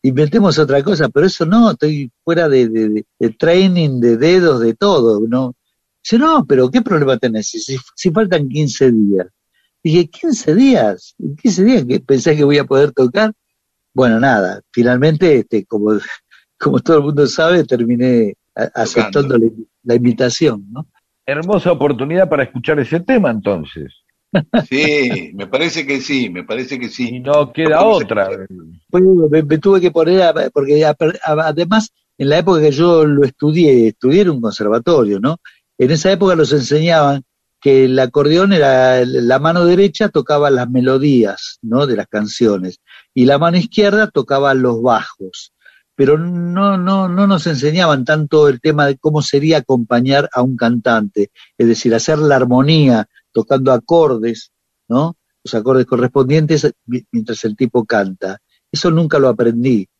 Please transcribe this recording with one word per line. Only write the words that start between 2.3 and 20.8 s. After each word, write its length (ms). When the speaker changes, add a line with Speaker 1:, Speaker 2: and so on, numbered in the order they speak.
Speaker 1:
de, 200
de, 200
de, 160
de 120
training, 680
de 180
dedos, 420
de 140
todo, 540
¿no? 280
Dice, 140
"No, 300
pero 240
¿qué 100
problema 360
tenés 320
si, 100
si, 180
si 160
faltan 380
quince 420
días?". 360
Dije, 260
"quince 460
días? 640
¿En 160
quince 280
días 220
que 140
pensás 360
que 80
voy 140
a 80
poder 280
tocar?". 400
Bueno, 260
nada, 420
finalmente, 680
este, 260
como, 340
como 200
todo 180
el 60
mundo 240
sabe, 380
terminé 680
a-, 100
Speaker 2:
Tocando. 180
Speaker 1:
aceptando 540
la, 100
la 120
invitación, 760
¿no? 160